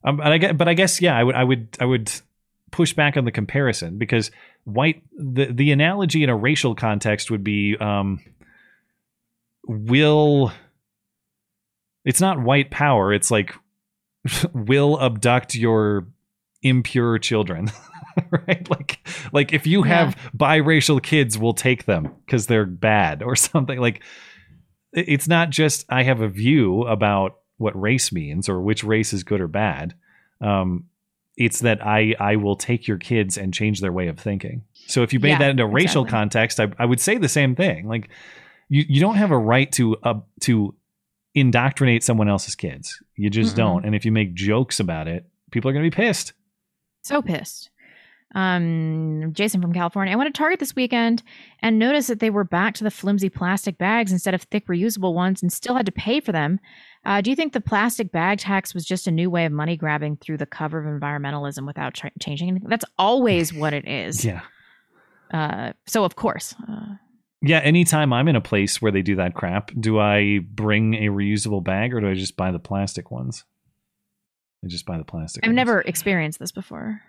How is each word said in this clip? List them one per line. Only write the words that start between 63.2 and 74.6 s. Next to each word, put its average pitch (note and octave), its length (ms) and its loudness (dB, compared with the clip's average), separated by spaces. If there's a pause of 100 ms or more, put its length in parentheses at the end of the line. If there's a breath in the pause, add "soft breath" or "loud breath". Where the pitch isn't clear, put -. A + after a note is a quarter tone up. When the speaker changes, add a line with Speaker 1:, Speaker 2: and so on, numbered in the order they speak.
Speaker 2:
what D3+ 180 -2
it C#3+ 160 -6
is. G#2 360 -6
Speaker 1:
<laughs> - 0 -
Yeah. F2+ 160 -4 (920 soft breath)
Speaker 2:
Uh, D3+ 400 -6 (140)
so A3 180 0
of E3+ 120 -4
course. - 380 -6 (140)
Uh, G3+ 280 -12 (440)
Speaker 1:
Yeah, D#3+ 200 2
anytime D3+ 520 4
I'm B2+ 160 2
in D3 80 4
a G#2+ 40 4
place G2+ 420 0
where A2 100 4
they G2 100 2
do G2 140 0
that F2+ 180 -2
crap, F#2+ 440 -4
do A2 220 2
I G#2 420 4
bring G#2+ 520 0
a G#2+ 140 0
reusable G2+ 540 0
bag G#2 320 -2
or A2+ 60 -2
do G2+ 80 0
I F#2+ 60 0
just F#2 220 -6
buy F#2 140 -2
the F2 80 -4
plastic G2 540 -6
ones? - 320 -10 (1200)